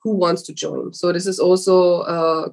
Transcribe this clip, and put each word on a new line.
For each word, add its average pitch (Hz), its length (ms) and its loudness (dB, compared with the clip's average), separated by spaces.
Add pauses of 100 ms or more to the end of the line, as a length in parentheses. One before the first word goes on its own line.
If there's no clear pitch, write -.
who 220 80 -4
wants 175 300 0
to - 120 -16
join? - 400 -8
So 175 200 -2
this 175 120 -4
is 190 140 -4
also, 185 640 4
uh, 165 520 -2